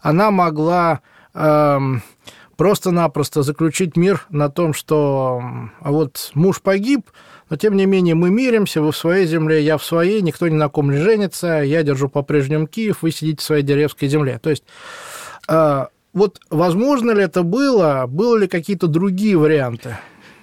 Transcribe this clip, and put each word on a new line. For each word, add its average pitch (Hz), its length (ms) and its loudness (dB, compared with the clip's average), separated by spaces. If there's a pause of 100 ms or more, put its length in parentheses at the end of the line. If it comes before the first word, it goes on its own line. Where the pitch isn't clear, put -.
она 175 300 2
могла, 165 680 0 (320)
эм, 143 680 2 (540)
просто-напросто 170 840 0
заключить 151 540 -2
мир 175 340 0
на 147 200 -2
том, 160 240 -2
что, 139 680 0
м, 123 400 -12
а 143 120 -4
вот 151 420 -4
муж 185 260 2
погиб, 208 460 0 (420)
но 156 80 -6
тем 202 200 0
не 196 100 2
менее 180 300 2
мы 175 140 2
миримся, 220 520 0
вы 151 80 2
в 151 60 -6
своей 180 300 0
земле, 156 360 0
я 151 160 2
в - 60 -8
своей, 180 380 0
никто 170 260 -2
ни 156 60 0
на 151 140 0
ком 143 220 -2
не 139 80 0
женится, 175 640 0
я 151 220 0
держу 139 240 0
по-прежнему 147 580 -2
Киев, 214 360 -4
вы 160 100 -2
сидите 151 260 -4
в - 60 -10
своей 151 180 0
деревской 143 460 -2
земле. 139 340 -2
То 160 80 -2
есть, 139 140 -4 (840)
э, 147 380 2 (260)
вот 196 280 0 (100)
возможно 220 640 2
ли 202 100 2
это 180 220 0
было, 175 640 2
были 214 340 0
ли 185 60 0
какие-то 180 400 -4
другие 190 500 0
варианты? 131 580 0 (460)